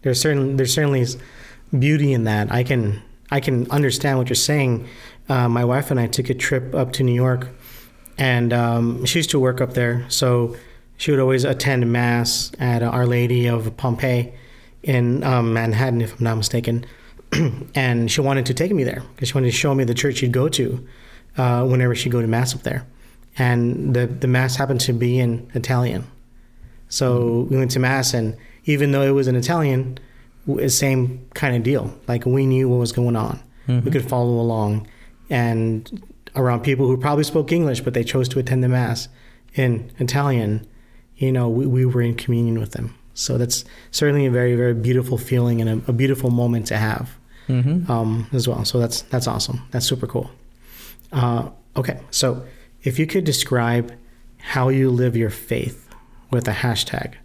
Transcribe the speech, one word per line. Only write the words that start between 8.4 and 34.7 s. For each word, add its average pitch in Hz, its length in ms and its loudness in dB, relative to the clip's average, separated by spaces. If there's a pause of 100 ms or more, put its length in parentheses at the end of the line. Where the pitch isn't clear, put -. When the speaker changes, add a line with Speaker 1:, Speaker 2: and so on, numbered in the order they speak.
Speaker 1:
um, 117 520 0
she 170 140 0
used 156 120 -2
to 147 80 2
work 127 200 2
up 127 140 -2
there, 123 360 0
so 120 460 0 (420)
she - 140 -2
would 135 80 4
always 131 240 2
attend 127 480 0
Mass 120 680 0
at 120 240 0
Our 120 240 0
Lady 120 420 2
of 113 280 -2
Pompeii 123 560 0 (520)
in, 123 420 2
um, 120 280 2
Manhattan, 113 480 0
if 107 180 -6
I'm 117 40 0
not 113 140 0
mistaken. 120 480 -2 (460)
<clears throat> - 440 -2
And 120 340 2
she 151 120 0
wanted 135 240 2
to 127 80 -2
take 165 200 0
me 151 120 2
there - 160 -4 (160)
'cause 123 120 -4
she - 40 -10
wanted 131 180 2
to 123 60 -2
show 139 180 2
me 135 80 2
the 120 100 0
church 139 240 -2
she'd 123 140 0
go 131 160 2
to, 127 400 -4 (500)
uh, 123 280 2
whenever 127 300 2
she'd 120 180 -2
go 120 80 2
to 113 60 0
Mass 120 280 0
up - 80 -10
there. 123 220 -4 (520)
And 123 560 0
the, 123 140 2
the 127 200 -2
Mass 127 280 2
happened 135 260 0
to 131 120 0
be 120 260 2
in 120 340 0
Italian. 123 500 -2 (840)
So - 180 -2 (140)
Speaker 2:
Mm-hmm. 120 340 0
Speaker 1:
we 131 40 2
went 127 140 0
to 131 80 0
Mass, 127 340 0
and 110 240 -2 (280)
even 143 280 2
though 139 80 2
it 139 100 4
was 139 160 2
in 127 80 2
Italian, 131 640 0 (500)
w-, 139 220 0
same 127 640 0
kind 127 240 -2
of 117 60 0
deal. 113 300 0 (140)
Like, 120 180 -2
we 135 200 2
knew 131 240 2
what 123 100 2
was 120 140 -2
going 120 240 2
on. 113 220 -4 (280)
Speaker 2:
Mm-hmm. 123 180 2
Speaker 1:
We 131 60 0
could 127 160 0
follow 120 320 0
along. 110 480 0 (420)